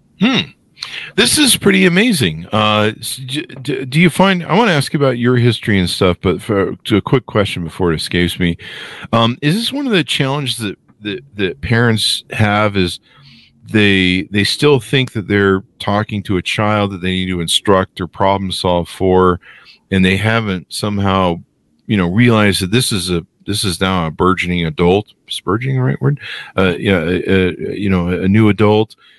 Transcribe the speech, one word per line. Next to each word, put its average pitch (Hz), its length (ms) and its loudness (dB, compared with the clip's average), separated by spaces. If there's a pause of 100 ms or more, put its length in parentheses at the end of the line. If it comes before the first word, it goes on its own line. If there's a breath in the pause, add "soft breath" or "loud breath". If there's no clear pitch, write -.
(200)
Hmm. 226 320 0 (640 loud breath)
This 240 220 2
is 254 200 2
pretty 190 280 2
amazing. 165 640 0
Uh, 107 480 2
s-, - 180 -12
d-, 131 280 -10 (160)
d-, 143 240 -6
do 131 140 -2
you 175 100 6
find, 185 340 2
I 151 140 0
wanna 226 140 4
ask 143 220 0
you 156 60 -2
about 131 200 2
your 123 180 2
history 117 420 2
and 87 100 2
stuff, 90 320 2
but 87 200 0
for, 98 340 -2 (100)
to 107 120 2
a 95 40 4
quick - 260 0
question 95 360 -2
before 85 300 -2
it - 20 0
escapes 87 440 -2
me. 85 180 0 (560 loud breath)
Um, 117 280 2
is 147 140 0
this 226 160 -4
one 285 140 -6
of 240 80 -2
the 170 100 2
challenges 135 540 -4
that, 107 200 -6 (240)
that, 104 200 -8 (140)
that 98 260 -4
parents 117 720 0
have 104 440 0
is 90 240 0 (640 soft breath)
they, 95 680 2
they 101 120 2
still 147 360 2
think 127 340 -2
that 95 140 -6
they're 98 360 2 (160)
talking 104 440 -2
to 98 140 -2
a 87 40 -2
child 104 500 0
that 90 100 -10
they 92 100 -4
need 92 160 -2
to 90 140 -4
instruct 95 600 0
or 87 60 -4
problem 98 440 -2
solve 87 380 -2
for, 92 500 2 (520 loud breath)
and 95 120 2
they 95 140 2
haven't 104 560 -2
somehow, 95 640 0 (480)
you 107 100 0
know, 90 120 2
realized 107 520 2
that 92 100 -4
this 123 200 0
is 92 180 -4
a, 85 160 -2 (200)
this 104 180 -4
is 90 180 -4
now 95 260 0
a 78 40 -4
burgeoning 87 540 0
adult. 87 480 0 (140)
Is - 120 -12
burgeoning 127 380 -4
the 127 60 0
right 135 180 -2
word? 139 180 0 (380 loud breath)
Uh, 92 220 2
yeah, 95 180 2
uh, 85 300 -2
uh, 92 460 0
you 101 160 -4
know, 90 200 0
a 90 180 -2
new 107 220 4
adult. 107 460 2 (240 soft breath)